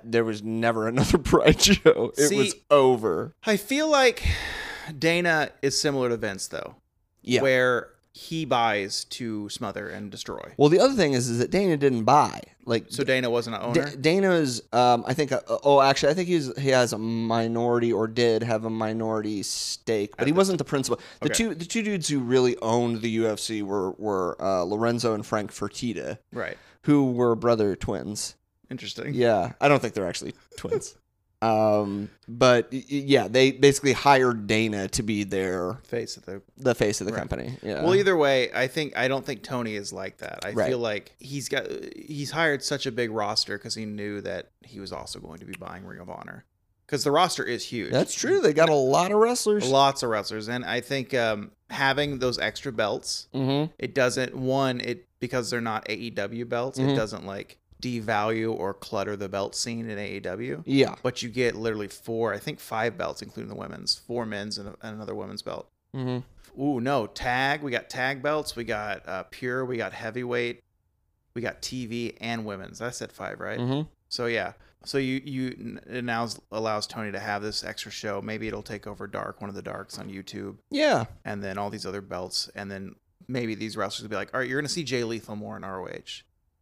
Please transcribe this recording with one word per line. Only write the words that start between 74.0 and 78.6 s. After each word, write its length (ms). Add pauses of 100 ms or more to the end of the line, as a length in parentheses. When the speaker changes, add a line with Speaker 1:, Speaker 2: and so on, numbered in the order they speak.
Speaker 2:
So, 180
yeah. 260 (320)
So 120
you, 260
you 240 (120)
n-, 280
it 160
now 200
s-, 160 (120)
allows 360
Tony 240
to 80
have 240
this 200
extra 280
show. 280
Maybe 280
it'll 160